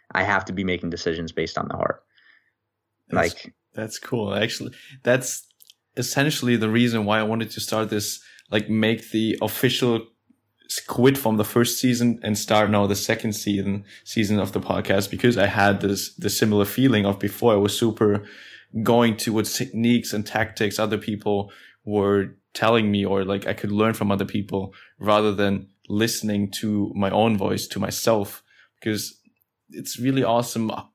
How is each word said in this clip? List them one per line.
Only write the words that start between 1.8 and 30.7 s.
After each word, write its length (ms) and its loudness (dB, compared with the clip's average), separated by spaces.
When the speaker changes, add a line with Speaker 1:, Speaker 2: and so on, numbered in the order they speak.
Speaker 2:
That's, 260 0
Speaker 1:
Like, 180 -20
Speaker 2:
that's 240 -8
cool. 340 -4
Actually, 400 -4
that's 420 0
essentially 580 0
the 160 0
reason 340 2
why 140 2
I 40 0
wanted 280 -4
to 80 -12
start 320 -2
this, 320 -4
like, 220 -2
make 400 0
the 280 0
official 680 0
s-, 120 -8
quit 360 4
from 220 0
the 80 2
first 320 2
season 460 2
and 120 0
start 360 2
now 160 4
the 80 2
second 380 -2
season, 520 -2
season 360 0
of 140 -2
the 60 -2
podcast, 520 0
because 260 2
I 80 4
had 360 4
this, 340 -2
the 160 -4
similar 340 2
feeling 400 2
of 140 0
before. 340 2
I 40 6
was 200 2
super 460 2
going 340 4
towards 400 -2
techniques 560 0
and 140 -4
tactics 540 -2
other 180 0
people 540 -2
were 500 2
telling 340 4
me, 160 0
or, 180 0
like, 220 -4
I 80 -2
could 180 -6
learn 220 2
from 180 -2
other 140 0
people 480 -6
rather 340 2
than 360 -2
listening 600 -2
to 440 -2
my 140 -2
own 280 2
voice, 300 -4
to 120 -8
myself, 640 -2
because 400 -6
it's 300 -12
really 240 0
awesome, 480 0